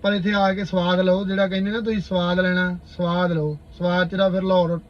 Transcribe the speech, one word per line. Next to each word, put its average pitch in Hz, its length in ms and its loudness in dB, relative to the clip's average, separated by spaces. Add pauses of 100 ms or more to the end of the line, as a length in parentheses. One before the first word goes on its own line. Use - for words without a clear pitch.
ਪਰ 202 120 0
ਇੱਥੇ 202 200 -2
ਆ 196 200 2
ਕੇ 196 100 -4
ਸਵਾਦ 180 360 0
ਲਓ। 185 260 2
ਜਿਹੜਾ 190 220 0
ਕਹਿੰਦੇ 190 240 -2
ਨਾ 226 80 -4
ਤੁਸੀਂ 220 220 -2
ਸਵਾਦ 180 380 0
ਲੈਣਾ, 180 380 0 (200)
ਸਵਾਦ 175 340 0
ਲਓ। 151 260 -2 (200)
ਸਵਾਦ 175 320 0
'ਚ 190 60 -8
ਤਾਂ 190 160 4
ਫਿਰ 185 120 0
ਲਾਹੌਰ 180 360 2 (100)